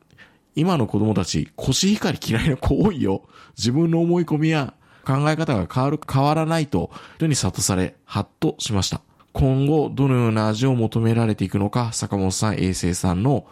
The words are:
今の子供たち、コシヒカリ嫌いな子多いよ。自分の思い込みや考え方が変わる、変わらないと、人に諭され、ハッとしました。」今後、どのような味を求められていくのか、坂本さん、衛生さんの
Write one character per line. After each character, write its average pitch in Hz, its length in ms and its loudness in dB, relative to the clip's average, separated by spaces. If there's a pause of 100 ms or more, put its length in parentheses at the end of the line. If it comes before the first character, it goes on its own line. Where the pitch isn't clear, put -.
(560)
今 170 220 2
の 113 100 0
子 107 100 -2
供 107 160 2
た 98 120 0
ち、 76 320 -2
コ 135 160 -2
シ - 160 2
ヒ 208 100 2
カ 180 140 -2
リ - 120 -6
嫌 117 160 -2
い 147 80 2
な - 60 0
子 - 240 0
多 190 140 2
い 131 80 -4
よ。 98 220 -2 (340)
自 113 160 -2
分 165 180 2
の 165 80 2
思 170 220 2
い - 20 0
込 151 140 -2
み 156 140 0
や 143 220 -2 (320)
考 143 240 2
え 156 60 2
方 151 180 -2
が 90 180 0
変 131 120 0
わ 143 60 2
る、 156 100 -2 (100)
変 135 140 2
わ 147 100 4
ら 160 120 0
な 165 140 -2
い 151 80 -2
と、 - 240 -2 (260)
人 160 100 0
に 147 80 2
諭 - 260 -2
さ 101 140 0
れ、 92 200 -2 (100)
ハ - 160 -4
ッ - 60 -6 (120)
と 156 200 0
し - 120 -6
ま 98 120 0
し - 60 -2
た。」 - 120 -6 (320)
今 135 340 2
後、 147 260 0
ど 135 140 2
の 131 80 2
よ 120 140 2
う - 20 2
な 107 160 2
味 107 180 0
を 135 80 4
求 113 260 0
め 113 140 2
ら 117 140 2
れ 104 80 0
て 98 100 -2
い 92 40 -4
く 98 100 0
の 101 100 0
か、 117 240 -2
坂 104 240 -4
本 95 140 2
さ 107 180 -2
ん、 98 100 -2
衛 92 140 0
生 87 220 -2
さ 92 180 0
ん 90 80 0
の 123 300 0